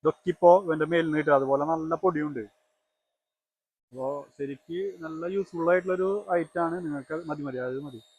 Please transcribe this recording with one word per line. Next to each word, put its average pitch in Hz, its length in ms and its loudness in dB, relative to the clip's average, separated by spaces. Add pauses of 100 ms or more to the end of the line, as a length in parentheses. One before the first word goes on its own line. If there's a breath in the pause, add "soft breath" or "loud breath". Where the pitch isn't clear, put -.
ഇതൊക്കെ 156 260 -2
ഇപ്പോ 180 340 6
ഇവന്റെ 156 220 0
മേലിൽ 165 200 2
നിന്ന് 151 120 0
കിട്ടും. 147 180 4
അതുപോലെ 139 300 2
നല്ല 160 300 -2
പൊടിയുണ്ട്. 151 480 -2 (1500)
അപ്പോ 135 360 -6 (100)
ശരിക്ക് 170 640 -8
നല്ല 160 220 -10
യൂസ്ഫുൾ 175 460 -2
ആയിട്ടുള്ളൊരു 185 600 0
ഐറ്റം 170 300 0
ആണ്. 170 240 -4
നിങ്ങൾക്ക് 147 280 -6
മതി, 151 300 -8
മതി, 131 140 -8
അത് 127 220 -6
മതി. 131 220 -14 (180)